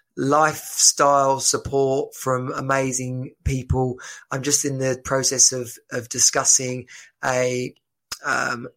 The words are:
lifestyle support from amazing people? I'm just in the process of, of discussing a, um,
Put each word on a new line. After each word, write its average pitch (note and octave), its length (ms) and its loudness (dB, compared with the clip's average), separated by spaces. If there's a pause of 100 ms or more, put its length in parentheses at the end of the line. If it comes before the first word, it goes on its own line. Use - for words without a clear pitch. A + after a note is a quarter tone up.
(180)
lifestyle C#3+ 1200 4
support C3+ 720 0
from B2+ 380 -4
amazing C3+ 840 -2 (100)
people? C3 520 -2 (340)
I'm C3+ 120 -4
just C#3 220 0
in C3+ 140 -4
the C3 240 -2
process C3+ 500 2
of, B2 200 -6 (180)
of A#2+ 180 -8
discussing B2+ 760 0 (380)
a, B2+ 500 -2 (500)
um, B2+ 520 -4